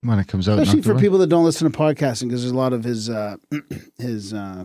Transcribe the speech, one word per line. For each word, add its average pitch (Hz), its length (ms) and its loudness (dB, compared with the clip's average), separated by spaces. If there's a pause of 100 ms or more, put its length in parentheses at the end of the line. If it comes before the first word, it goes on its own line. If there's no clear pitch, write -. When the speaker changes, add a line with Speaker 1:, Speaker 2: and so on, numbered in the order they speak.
Speaker 1:
When 117 160 2
it - 100 0
comes 95 200 -2
out 104 60 4
in 104 60 2
Speaker 2:
Especially 302 220 2
for 220 80 0
Speaker 1:
October. 175 100 4
Speaker 2:
people 190 180 4
that 185 80 4
don't 170 180 4
listen 160 260 2
to 120 80 -8
podcasting, 139 520 0
'cause 123 120 -4
there's 123 100 -4
a 127 40 -2
lot 131 160 0
of 117 120 -4
his, 117 260 -4
uh, 104 260 -6 (320)
<clears throat> - 300 -16
his, 110 340 -8
uh, 95 320 -10